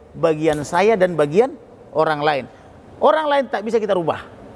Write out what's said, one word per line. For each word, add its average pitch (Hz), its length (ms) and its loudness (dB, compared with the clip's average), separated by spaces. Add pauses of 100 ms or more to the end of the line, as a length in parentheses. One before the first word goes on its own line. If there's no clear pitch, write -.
(160)
bagian 156 500 0
saya 196 300 2
dan 180 240 0
bagian 165 320 2 (400)
orang 156 320 0
lain. 147 220 0 (580)
Orang 311 240 2
lain 285 240 0
tak 208 160 -6
bisa 226 140 -2
kita 208 160 -4
rubah. 160 260 -4 (320)